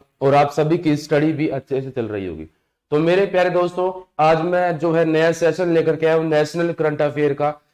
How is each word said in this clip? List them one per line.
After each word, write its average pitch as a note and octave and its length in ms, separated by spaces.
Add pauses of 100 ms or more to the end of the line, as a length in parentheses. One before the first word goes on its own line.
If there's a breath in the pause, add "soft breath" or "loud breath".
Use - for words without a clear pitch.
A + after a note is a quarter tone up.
(220)
और C#3 140
आप C#3+ 160
सभी D#3 280
की D#3 180
स्टडी D3+ 360
भी D3 160
अच्छे C3+ 320
से C3+ 100
चल A#2 160
रही G2+ 180
होगी। D#2+ 200 (460)
तो D3 80
मेरे F3 280
प्यारे F3+ 240
दोस्तों, F3 400 (300)
आज D#3 220
मैं F3+ 360
जो E3 120
है E3 160
नया D#3+ 260
session E3 400
लेकर D#3+ 220
के D#3+ 100
आया D#3+ 100
हूं D#3+ 100
नेशनल D#3+ 480
करंट D3+ 280
अफेयर C#3+ 320
का। D3 200 (200)